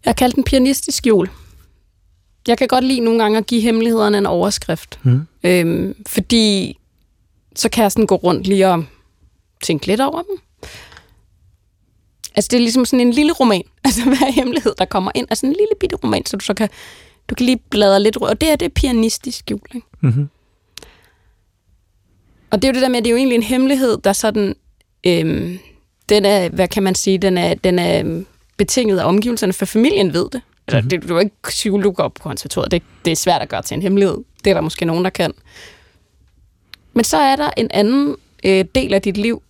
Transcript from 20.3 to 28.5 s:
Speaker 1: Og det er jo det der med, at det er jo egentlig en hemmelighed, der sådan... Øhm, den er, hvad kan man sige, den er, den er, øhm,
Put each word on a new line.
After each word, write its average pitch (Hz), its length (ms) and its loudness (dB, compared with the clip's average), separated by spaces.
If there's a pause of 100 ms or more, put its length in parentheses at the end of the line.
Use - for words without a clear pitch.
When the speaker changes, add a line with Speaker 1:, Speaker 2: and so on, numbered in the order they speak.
Speaker 1:
Og 208 100 0
det 269 60 2
er 269 40 2
jo - 20 0
det 254 80 0
der 262 80 2
med, 247 80 0
at 233 60 -2
det 240 60 0
er - 20 4
jo 233 60 2
egentlig 254 180 2
en 233 80 2
hemmelighed, 262 600 2
der 196 100 2
sådan... 208 420 -2 (500)
Øhm, 170 540 0 (500)
den 208 160 4
er, 196 240 2
hvad 180 180 0
kan 202 160 -2
man 190 120 2
sige, 190 220 0
den 185 200 0
er, 170 160 0
den 180 260 0
er, 170 200 0
øhm, 165 260 -6 (320)